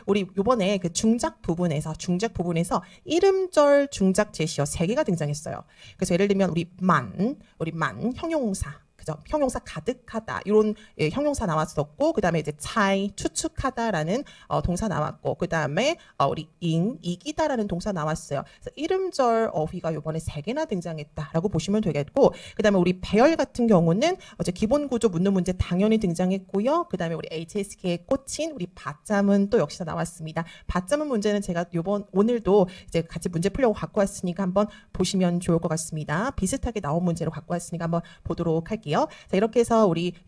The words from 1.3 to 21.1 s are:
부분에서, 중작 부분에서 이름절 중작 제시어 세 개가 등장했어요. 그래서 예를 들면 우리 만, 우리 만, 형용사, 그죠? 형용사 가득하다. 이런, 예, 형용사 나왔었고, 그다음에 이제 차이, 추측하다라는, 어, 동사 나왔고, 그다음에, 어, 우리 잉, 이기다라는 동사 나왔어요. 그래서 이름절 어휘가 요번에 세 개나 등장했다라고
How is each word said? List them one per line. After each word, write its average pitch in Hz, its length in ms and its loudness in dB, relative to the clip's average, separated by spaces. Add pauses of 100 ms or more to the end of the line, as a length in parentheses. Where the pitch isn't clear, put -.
부분에서, 160 520 -2
중작 180 380 -4
부분에서 170 480 -2 (240)
이름절 311 840 4
중작 196 420 2
제시어 156 320 -2
세 165 220 -2
개가 247 160 0
등장했어요. 156 640 -4 (320)
그래서 180 180 0
예를 196 140 4
들면 196 220 2
우리 165 200 -2 (100)
만, 180 600 0 (180)
우리 160 140 -4
만, 160 420 -4
형용사, 247 720 -4 (100)
그죠? - 180 -10 (140)
형용사 269 320 0
가득하다. - 840 -8
이런, 214 280 4 (240)
예, - 120 0
형용사 285 360 -2
나왔었고, 160 680 0
그다음에 175 260 0
이제 151 160 -4
차이, 196 580 0
추측하다라는, 226 1080 -4 (240)
어, 147 140 0
동사 185 260 -2
나왔고, 151 480 -4
그다음에, 170 600 0 (220)
어, 139 80 4
우리 151 220 -4 (100)
잉, 170 440 0
이기다라는 247 640 -2
동사 185 240 -4
나왔어요. 156 500 -4 (120)
그래서 - 200 -16
이름절 277 800 0
어휘가 165 420 -4
요번에 156 240 -6
세 156 220 -8
개나 269 240 -4
등장했다라고 165 840 -4